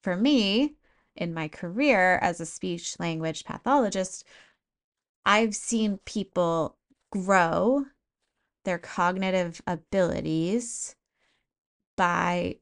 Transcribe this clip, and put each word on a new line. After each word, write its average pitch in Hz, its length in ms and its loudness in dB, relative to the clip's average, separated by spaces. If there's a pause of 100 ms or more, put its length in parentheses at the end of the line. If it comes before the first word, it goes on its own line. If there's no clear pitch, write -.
For 180 120 -2
me, 240 600 2 (420)
in 170 160 -4
my 156 160 -6
career 185 720 2
as 175 180 0
a 165 60 -8
speech - 520 -8
language 160 460 -4
pathologist, 208 840 -2 (1000)
I've 214 300 2
seen 214 500 -2
people 170 720 -2 (340)
grow 190 760 2 (800)
their 180 140 -2
cognitive 185 880 -2
abilities 175 1300 -2 (1000)
by 175 640 0